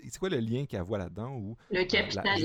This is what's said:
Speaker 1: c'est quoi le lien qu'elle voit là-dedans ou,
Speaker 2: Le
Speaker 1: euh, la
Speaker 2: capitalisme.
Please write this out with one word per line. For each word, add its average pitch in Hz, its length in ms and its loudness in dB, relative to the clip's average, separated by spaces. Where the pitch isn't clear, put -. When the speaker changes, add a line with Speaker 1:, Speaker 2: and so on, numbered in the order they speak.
Speaker 1:
c'est - 160 -10
quoi 190 80 0
le 165 100 2
lien 117 280 0
qu'elle 107 160 -2
voit 101 160 0
là-dedans 101 360 -6
ou, 110 220 -6
Speaker 2:
Le 185 80 2
Speaker 1:
euh, - 20 4
la 185 60 4
Speaker 2:
capitalisme. 196 580 2